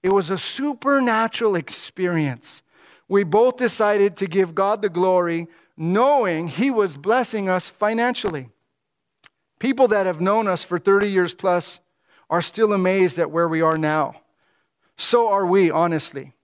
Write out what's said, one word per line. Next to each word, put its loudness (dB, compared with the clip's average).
It 0
was 0
a -4
supernatural -2
experience. -6
We 2
both 2
decided 2
to -4
give -2
God 0
the -2
glory, 0
knowing 0
He -2
was 0
blessing -2
us -2
financially. -4
People 2
that 2
have -2
known 0
us -2
for -4
thirty 2
years 0
plus -2
are 0
still 0
amazed 2
at 0
where 0
we -2
are 2
now. -2
So 2
are 0
we, 4
honestly. -4